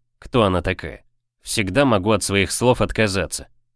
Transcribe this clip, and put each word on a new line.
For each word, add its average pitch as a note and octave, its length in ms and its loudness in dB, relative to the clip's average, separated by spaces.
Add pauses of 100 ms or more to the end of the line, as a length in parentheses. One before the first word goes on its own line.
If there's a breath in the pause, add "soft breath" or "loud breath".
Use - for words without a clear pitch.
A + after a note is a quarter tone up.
(200)
кто - 240 0
она F#2 180 2
такая. - 440 -8 (360)
Всегда G#2+ 440 0
могу G#2+ 260 2
от G2+ 100 2
своих G2 300 0
слов A#2+ 300 2
отказаться. G2 680 -2 (280)